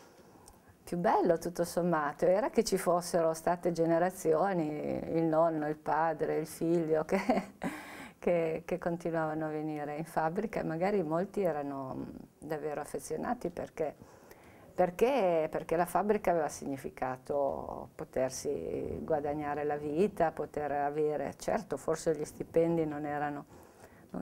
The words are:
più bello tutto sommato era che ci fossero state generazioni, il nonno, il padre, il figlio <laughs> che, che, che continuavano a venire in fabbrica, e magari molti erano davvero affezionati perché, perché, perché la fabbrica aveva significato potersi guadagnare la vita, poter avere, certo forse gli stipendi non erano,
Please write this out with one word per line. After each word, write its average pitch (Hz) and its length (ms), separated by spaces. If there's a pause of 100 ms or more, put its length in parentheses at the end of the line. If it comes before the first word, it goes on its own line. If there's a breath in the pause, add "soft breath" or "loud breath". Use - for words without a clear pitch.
(840 loud breath)
più - 140
bello 202 400
tutto 170 280
sommato 170 600
era 196 240
che 226 160
ci 196 140
fossero 170 560
state 175 380
generazioni, 165 1400
il 165 80
nonno, 160 440
il 151 80
padre, 151 640
il 156 80
figlio 160 580
<laughs> - 0
che, 190 160 (960 loud breath)
che, 170 460
che 175 140
continuavano 165 680
a - 20
venire 151 480
in 160 80
fabbrica, 170 560
e 170 40
magari 175 380
molti 170 400
erano 143 640 (320)
davvero 151 420
affezionati 151 720
perché, - 440 (800 loud breath)
perché, 180 760
perché 165 260
la 175 80
fabbrica 208 460
aveva 160 180
significato 135 1500
potersi - 1080
guadagnare 147 600
la 147 120
vita, 156 560
poter 147 400
avere, 147 640
certo 180 400
forse 160 400
gli 147 80
stipendi 165 600
non 147 180
erano, 147 400 (760 loud breath)